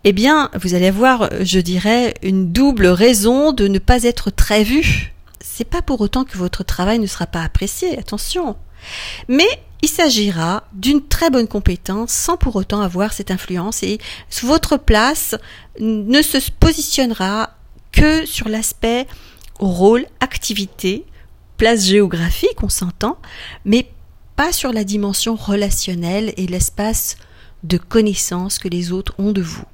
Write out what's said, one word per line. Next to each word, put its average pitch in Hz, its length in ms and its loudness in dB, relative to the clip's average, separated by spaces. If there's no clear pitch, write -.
eh 202 80 6
bien, 269 380 4
vous 180 140 -2
allez 180 140 4
avoir, 226 420 4
je 185 180 2
dirais, 202 640 0
une 190 280 0
double 226 360 4
raison 233 680 4
de 202 140 2
ne 196 100 2
pas 247 260 4
être 240 280 0
très 214 320 0
vu. 277 500 0
C'est - 300 -10
pas 349 140 -2
pour 247 180 -2
autant 254 220 0
que - 120 -8
votre 180 280 -4
travail 202 340 0
ne 214 80 0
sera - 220 -6
pas 165 160 -6
apprécié, 240 560 -2
attention. 339 560 -4
Mais 294 200 4
il 302 40 0
s'agira 208 760 0
d'une 269 340 0
très - 220 2
bonne 240 180 2
compétence 202 640 -2
sans - 260 -2
pour 247 180 0
autant 202 260 -2
avoir 190 320 -2
cette 196 160 -8
influence 185 540 -4
et 202 160 -2
votre 294 360 2
place 226 580 2
ne 220 440 2
se 277 160 0
positionnera 220 920 0
que 311 340 4
sur - 240 -6
l'aspect 226 560 -2
rôle, 196 480 4
activité, 196 840 -4
place 220 280 4
géographique, 190 800 2
on 196 60 -2
s'entend, 202 500 -4
mais 233 280 2
pas 330 160 0
sur 262 180 -4
la 220 140 -2
dimension 202 500 -2
relationnelle 202 1000 -2
et 185 100 -4
l'espace 202 680 -4
de 170 140 0
connaissance 196 840 -2
que 185 100 -8
les 175 240 -4
autres 190 240 -6
ont 202 160 0
de 196 80 0
vous. 160 320 -8